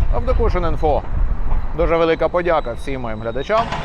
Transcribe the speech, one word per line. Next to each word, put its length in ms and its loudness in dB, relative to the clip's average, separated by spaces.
Авдокушин.Інфо. 880 2
Дуже 200 2
велика 320 2
подяка 440 0
всім 280 -6
моїм 200 -6
глядачам, 400 -2